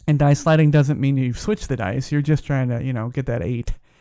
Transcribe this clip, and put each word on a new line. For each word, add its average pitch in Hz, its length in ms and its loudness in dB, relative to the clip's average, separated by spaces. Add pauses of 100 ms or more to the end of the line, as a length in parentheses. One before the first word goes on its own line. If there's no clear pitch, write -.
And 151 100 4
dice 143 220 4
sliding 156 320 4
doesn't 147 300 4
mean 139 160 0
you 127 160 -2
switch - 340 -4
the 135 80 -4
dice. 113 380 -4
You're 147 80 0
just 147 240 0
trying 131 240 -2
to, 120 120 -4
you 127 120 -4
know, 117 160 -6
get 131 160 -6
that 117 180 -4
eight, 120 300 -4 (280)